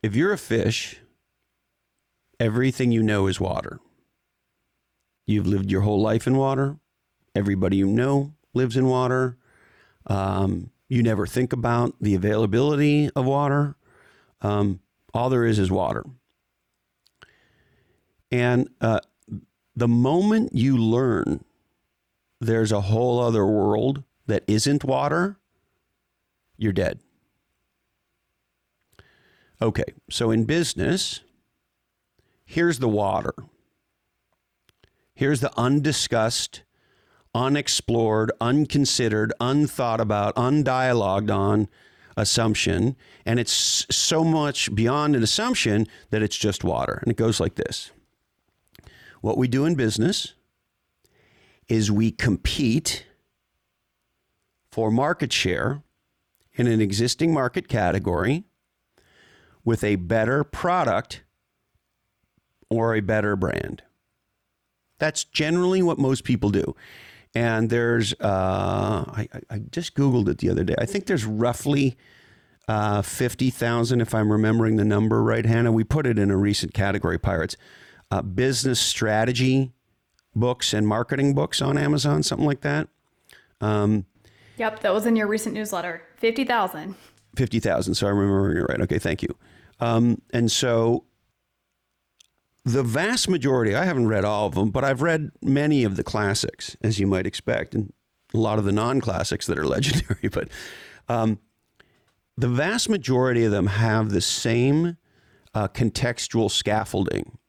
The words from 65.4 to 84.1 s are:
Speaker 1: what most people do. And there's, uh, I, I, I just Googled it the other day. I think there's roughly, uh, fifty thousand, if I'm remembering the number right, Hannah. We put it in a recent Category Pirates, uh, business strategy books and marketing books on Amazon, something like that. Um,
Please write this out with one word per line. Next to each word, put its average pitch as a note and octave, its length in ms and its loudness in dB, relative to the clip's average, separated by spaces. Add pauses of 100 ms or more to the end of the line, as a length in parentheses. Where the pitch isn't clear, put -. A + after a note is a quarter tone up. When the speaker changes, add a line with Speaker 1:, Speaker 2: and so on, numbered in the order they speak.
Speaker 1:
what E3+ 160 2
most C3 280 0
people A2 240 2
do. - 260 0 (600)
And A2+ 340 0
there's, A#2 500 2
uh, F#2+ 880 0
I, A2 260 -8
I, - 220 -12
I G#2 40 -6
just E3 360 -8
Googled B2 320 2
it - 120 -2
the F#2 100 0
other F2 140 0
day. F#2 140 -2
I - 80 -2
think - 220 -6
there's C3+ 180 -2
roughly, A#2+ 720 -2 (720)
uh, G#2+ 340 0
fifty B2+ 480 -2
thousand, A#2+ 520 0
if A2+ 120 -4
I'm G#2+ 180 2
remembering A2 440 2
the G#2 100 2
number A2 380 2
right, A2+ 220 0
Hannah. A#2 260 2
We A2+ 120 2
put D3 220 -2
it A#2 140 0
in G2+ 100 2
a G2 80 2
recent G2+ 360 0
Category G2 440 -2
Pirates, F2 380 -2 (560)
uh, F#2+ 100 -2
business B2 580 -2
strategy B2 920 0 (640)
books B2 380 -2
and G#2+ 140 2
marketing C3+ 460 0
books C#3+ 280 -2
on C#3 160 0
Amazon, D3 440 0
something - 240 -2
like C#3+ 160 0
that. D3 260 -2 (760)
Um, G#2 440 0 (520)